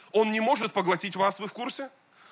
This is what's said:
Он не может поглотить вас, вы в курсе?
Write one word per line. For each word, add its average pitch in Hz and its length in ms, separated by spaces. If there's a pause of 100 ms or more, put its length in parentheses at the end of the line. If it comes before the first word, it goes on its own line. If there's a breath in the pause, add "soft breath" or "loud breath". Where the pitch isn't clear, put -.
(120)
Он 214 200
не 220 80
может 226 340
поглотить 185 420
вас, 196 240
вы 202 60
в - 80
курсе? 262 340 (440 loud breath)